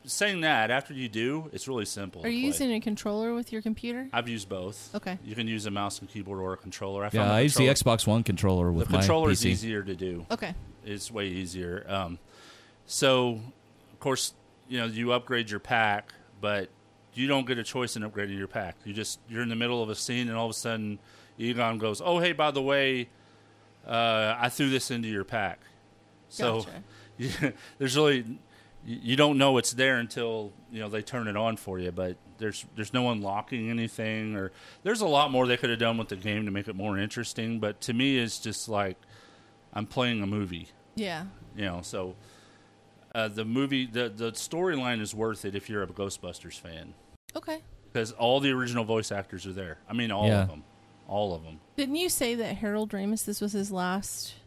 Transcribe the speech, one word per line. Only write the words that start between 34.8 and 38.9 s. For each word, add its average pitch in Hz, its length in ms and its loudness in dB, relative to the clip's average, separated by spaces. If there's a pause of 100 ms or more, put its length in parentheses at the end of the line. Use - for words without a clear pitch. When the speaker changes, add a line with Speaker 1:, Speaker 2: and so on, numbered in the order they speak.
Speaker 1:
there's 214 180 0
a 196 60 2
lot 147 240 6
more 127 160 6
they 123 100 4
could 120 140 0
have 113 80 0
done 117 180 2
with 110 120 -4
the 104 60 -6
game 104 300 -2
to 101 60 -4
make 101 160 -4
it 104 80 -8
more 98 220 -2
interesting. 113 600 -4
But 104 220 -2
to 120 120 -2
me, 131 260 4
it's 117 200 -2
just - 300 -6
like 101 280 0 (760)